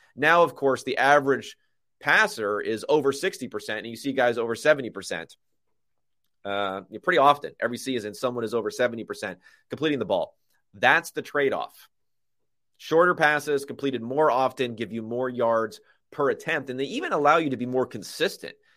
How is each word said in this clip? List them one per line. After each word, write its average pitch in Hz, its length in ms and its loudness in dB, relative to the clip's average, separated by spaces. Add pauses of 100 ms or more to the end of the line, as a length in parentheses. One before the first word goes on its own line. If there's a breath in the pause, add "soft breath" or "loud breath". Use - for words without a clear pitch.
(160 soft breath)
Now, 165 280 6
of 143 100 2
course, 135 300 0
the - 140 -4
average 135 580 2 (460)
passer 143 580 2
is 110 300 -4
over 139 240 4
sixty 170 340 -6
percent, 107 320 -8
and 104 80 -12
you 117 80 -12
see 139 160 -6
guys 123 260 2
over 117 180 -2
seventy 139 340 2
percent. 90 460 -10 (1080)
Uh, 101 380 -4 (200)
pretty 180 180 2
often, 135 420 4
every 117 160 -2
season, 113 360 -6
someone 123 300 -4
is 113 100 -4
over 107 180 -2
seventy 117 320 -2
percent 98 360 -10 (300 soft breath)
completing 143 300 -2
the 107 60 -4
ball. 87 300 -2 (380)
That's 135 380 2
the 147 100 -8
trade-off. 127 640 -4 (920)
Shorter 170 380 4
passes 147 480 2
completed 123 380 -6
more 135 300 2
often 127 440 0
give 104 160 -8
you 113 120 -8
more 123 260 -4
yards 117 500 0 (320 soft breath)
per 139 180 0
attempt, 135 400 -4
and 127 100 -8
they 135 60 -4
even 294 280 -6
allow 151 240 4
you 160 140 0
to 123 60 6
be 123 100 4
more 127 180 0
consistent - 680 -6 (220)